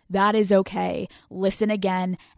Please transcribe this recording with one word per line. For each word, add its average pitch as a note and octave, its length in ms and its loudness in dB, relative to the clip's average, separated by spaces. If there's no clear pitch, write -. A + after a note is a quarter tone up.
that G3 240 2
is G#3+ 180 2
okay. F#3+ 560 0
Listen F#3+ 400 -2
again F#3 480 -2